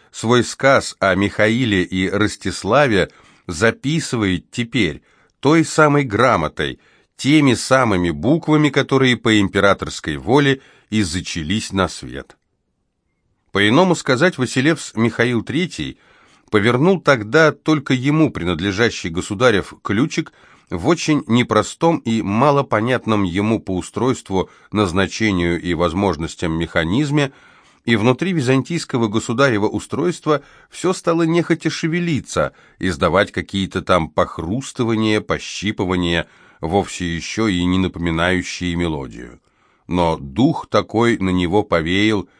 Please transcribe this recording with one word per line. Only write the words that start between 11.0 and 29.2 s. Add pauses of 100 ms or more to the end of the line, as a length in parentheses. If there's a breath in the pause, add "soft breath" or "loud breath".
зачались
на
свет. (1160)
По-иному
сказать,
Василевс
Михаил
Третий – (560 soft breath)
повернул
тогда
только
ему
принадлежащий
государев
ключик (380 soft breath)
в
очень
непростом
и
малопонятном
ему
по
устройству, (220 loud breath)
назначению
и
возможностям
механизме, (520 soft breath)
и
внутри
византийского
государева